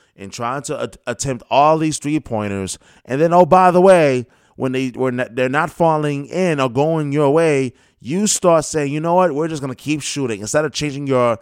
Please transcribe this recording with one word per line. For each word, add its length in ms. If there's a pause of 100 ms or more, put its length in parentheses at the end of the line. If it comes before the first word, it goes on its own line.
(160)
and 160
try 280
to 220
at-, 140 (100)
attempt 440
all 260
these 220
three-pointers. 800 (260)
And 160
then, 140
oh, 100
by 260
the 120
way, 440 (300)
when 160
they, 160
when 420
they're 200
not 200
falling 540
in 340
or 120
going 420
your 180
way, 440 (260)
you 260
start 380
saying, 260
"You 100
know 140
what? 200
We're 140
just 120
gonna 140
keep 260
shooting," 400
instead 240
of 80
changing 340
your, 360